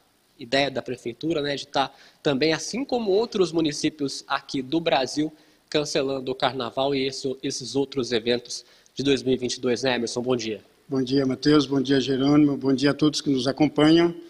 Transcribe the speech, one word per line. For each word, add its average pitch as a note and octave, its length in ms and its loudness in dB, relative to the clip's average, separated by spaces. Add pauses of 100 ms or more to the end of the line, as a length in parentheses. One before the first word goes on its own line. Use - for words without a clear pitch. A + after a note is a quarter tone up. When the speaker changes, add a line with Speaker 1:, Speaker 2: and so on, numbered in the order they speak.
(360)
Speaker 1:
ideia C3+ 320 0
da B2+ 140 -4
prefeitura, C3+ 580 -6
né, C#3+ 140 -4
de - 140 -10
tá C#3 240 -2 (280)
também, D3 320 2
assim G3+ 320 -4
como A3+ 280 -2
outros G3 400 0
municípios D3+ 760 -2
aqui C#3 360 -4
do D3 180 -2
Brasil, D#3 520 0 (380)
cancelando C3+ 600 -2
o - 20 -2
carnaval C3+ 580 -2
e C3+ 140 0
esse, C3 340 -6
esses B2+ 360 -6
outros C3+ 340 -2
eventos A#2+ 540 -2 (300)
de C3+ 100 -6
dois C3+ 180 2
mil B2+ 120 2
e - 20 0
vinte B2 200 -4
e - 40 -14
dois, B2 240 -2
né, B2+ 100 2
Emerson? A#2 280 -4
Bom B2+ 120 0
dia. A2 300 -6 (240)
Speaker 2:
Bom C3+ 140 -2
dia, C3+ 220 0
Matheus. C3+ 420 2
Bom C3+ 140 0
dia, C3 200 2
Jerônimo. C#3 560 4
Bom C3 180 2
dia C#3 160 2
a C3+ 40 0
todos D3+ 260 0
que D3+ 100 -4
nos C3 160 0
acompanham. D#3 640 4 (180)